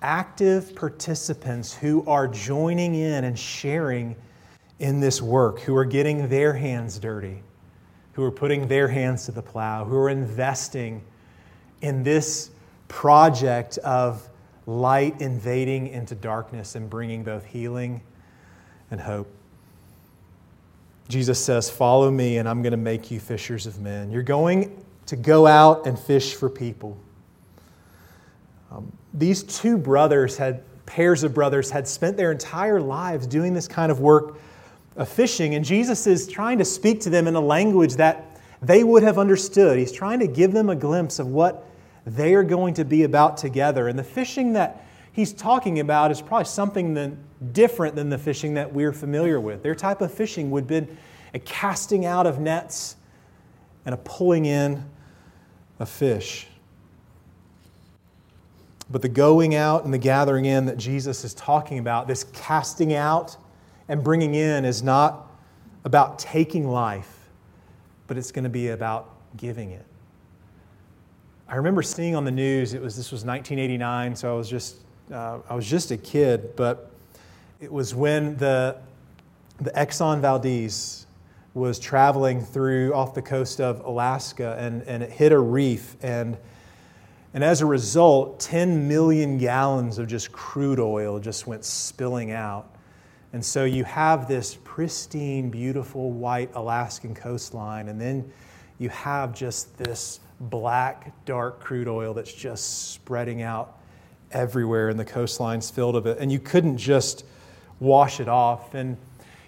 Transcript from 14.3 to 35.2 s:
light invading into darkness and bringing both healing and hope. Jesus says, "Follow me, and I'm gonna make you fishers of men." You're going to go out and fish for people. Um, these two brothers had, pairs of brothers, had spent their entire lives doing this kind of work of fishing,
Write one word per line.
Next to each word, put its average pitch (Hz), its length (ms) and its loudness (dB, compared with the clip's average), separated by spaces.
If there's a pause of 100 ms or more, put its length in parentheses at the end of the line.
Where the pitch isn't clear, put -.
light 135 560 0
invading 127 640 -4
into 123 280 -10
darkness 110 600 -10
and 110 140 -10
bringing 113 340 -8
both 104 220 -8
healing 120 560 -8 (880)
and 98 80 -8
hope. 101 280 -8 (1800)
Jesus 123 360 0
says, 120 260 0
"Follow 131 400 4
me, 123 280 0
and 113 120 -2
I'm 117 120 -2
gonna 120 160 0
make 113 340 -4
you 113 80 -8
fishers 110 480 -8
of 101 120 -12
men." 101 320 -8
You're 120 120 -4
going 170 600 0 (220)
to - 100 -8
go 156 300 8
out 156 400 10
and 127 120 0
fish - 380 2
for 135 140 -2
people. 107 480 -10 (1700)
Um, 107 200 -14 (220)
these 180 300 2
two - 340 0
brothers 143 580 4
had, 131 280 -4 (220)
pairs 170 380 4
of 147 100 0
brothers, 139 360 2
had 139 180 -4
spent 185 300 -2
their 170 140 2
entire 185 500 0
lives 147 460 -4
doing 160 260 0
this 170 140 -4
kind 160 240 0
of 131 80 0
work 151 400 6 (560)
of 131 140 -6
fishing, 165 460 2